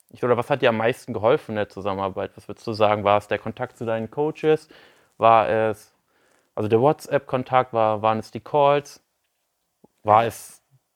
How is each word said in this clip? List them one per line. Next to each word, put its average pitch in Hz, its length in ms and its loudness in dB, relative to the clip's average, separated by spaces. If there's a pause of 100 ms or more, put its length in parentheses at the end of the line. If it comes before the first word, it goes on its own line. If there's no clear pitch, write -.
(100)
ich, - 120 -12
oder 123 140 2
was 120 140 -6
hat 143 120 -2
dir 131 60 2
am 113 80 0
meisten 113 380 -4
geholfen 113 380 -2
in 107 40 -6
der 104 140 -4
Zusammenarbeit? 95 680 -6
Was - 120 -20
würdest - 180 -16
du 117 80 -6
sagen? 104 300 0
War 101 140 4
es - 100 -6
der 104 100 -4
Kontakt - 400 -10
zu 123 80 -10
deinen 113 240 -6
Coaches? 156 580 -2 (480)
War 110 320 4
es, 110 460 -2 (600)
also 107 140 -4
der 113 120 4
WhatsApp-Kontakt? 131 920 0
War, 107 300 0
waren 110 160 0
es 107 120 -12
die 113 100 -10
Calls? 143 600 0 (1000)
War 107 220 4
es - 380 -10 (340)